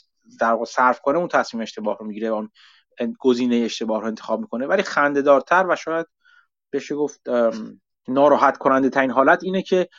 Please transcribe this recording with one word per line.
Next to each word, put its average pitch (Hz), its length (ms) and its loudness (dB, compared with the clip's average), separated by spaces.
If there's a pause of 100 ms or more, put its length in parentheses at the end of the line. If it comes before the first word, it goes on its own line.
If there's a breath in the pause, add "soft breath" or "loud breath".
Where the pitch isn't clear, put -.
(400)
در 117 120 2
واقع 117 140 0
صرف 127 340 2
کنه، 139 180 0
اون 175 100 -2
تصمیم 120 360 -2
اشتباه 107 360 -6
رو 107 60 -14
می‌گیره 107 260 -6
و - 20 -2
اون 107 160 -6 (680 soft breath)
گزینه 120 460 2
اشتباه 110 360 -4
رو 110 60 -6
انتخاب 110 320 -6
می‌کنه. 120 280 -8
ولی 190 160 2
خنده‌دارتر 143 840 2
و 160 60 0
شاید 165 300 -4 (680 soft breath)
بشه 139 220 -6
گفت، 143 340 -6
ام، 113 520 -2 (260)
ناراحت 135 500 4
کننده 135 320 2
ترین 135 220 0
حالت 139 320 4
اینه 185 180 -4
که 180 380 0